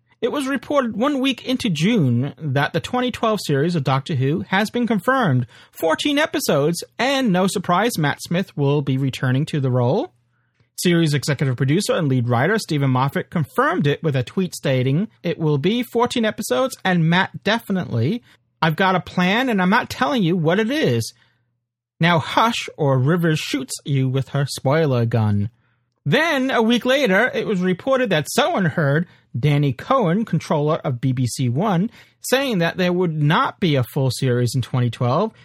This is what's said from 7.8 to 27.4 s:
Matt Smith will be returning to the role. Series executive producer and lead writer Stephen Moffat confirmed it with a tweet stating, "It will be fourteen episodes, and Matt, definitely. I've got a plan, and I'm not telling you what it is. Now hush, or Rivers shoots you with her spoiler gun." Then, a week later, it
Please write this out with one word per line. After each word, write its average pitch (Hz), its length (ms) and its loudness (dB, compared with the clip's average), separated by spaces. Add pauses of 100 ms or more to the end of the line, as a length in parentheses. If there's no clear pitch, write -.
Matt 147 240 0
Smith 180 340 -4
will 143 280 0
be 135 160 -2
returning 135 480 0
to 156 120 -2
the 131 120 0
role. 127 420 0 (680)
Series 165 340 2
executive 139 420 -2
producer 151 380 0
and 175 160 0
lead 127 180 0
writer 135 300 2
Stephen 143 320 -2
Moffat 131 400 0
confirmed 247 560 0
it 143 160 0
with 151 140 -2
a 127 80 0
tweet - 320 -4
stating, 135 520 0 (140)
"It - 160 -4
will 151 220 0
be 220 240 0
fourteen 240 420 -2
episodes, 247 580 -2
and 175 240 2
Matt, 175 360 0
definitely. 180 800 -2 (360)
I've 160 160 2
got 190 200 2
a 175 40 2
plan, 202 500 0
and 202 120 0
I'm 180 80 2
not 240 220 0
telling 262 320 0
you 165 120 2
what 170 240 2
it 226 120 0
is. 156 420 0 (840)
Now 170 180 4
hush, - 580 0
or 135 220 2
Rivers 156 420 2
shoots - 340 -6 (120)
you 135 240 0
with 131 200 -2
her 139 180 -2
spoiler 135 580 0
gun." 107 460 0 (540)
Then, 269 440 0
a 240 120 0
week 233 240 2
later, 240 480 2
it 214 120 -4